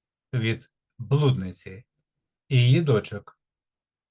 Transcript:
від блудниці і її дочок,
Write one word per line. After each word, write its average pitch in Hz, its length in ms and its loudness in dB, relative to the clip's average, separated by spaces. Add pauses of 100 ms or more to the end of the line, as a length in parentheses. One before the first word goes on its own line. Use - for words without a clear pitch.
(340)
від 113 380 -4 (260)
блудниці 117 880 -2 (600)
і 135 100 0
її 127 240 4
дочок, 107 580 -2 (720)